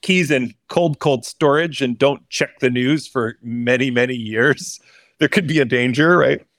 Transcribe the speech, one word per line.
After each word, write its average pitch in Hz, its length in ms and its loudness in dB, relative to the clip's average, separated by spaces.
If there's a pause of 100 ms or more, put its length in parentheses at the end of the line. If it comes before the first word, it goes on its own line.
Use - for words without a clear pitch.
keys 180 300 0
in 127 220 0 (160)
cold, 165 300 0
cold 135 260 0
storage 151 560 0
and 123 160 -2
don't 139 320 0
check - 300 -4
the 127 100 2
news 127 380 -2
for 117 360 -4
many, 120 480 -2
many 123 240 0
years. 117 640 -2 (400)
There 151 100 2
could 185 180 0
be 156 120 0
a 135 60 4
danger, 127 520 2
right? 139 280 0 (120)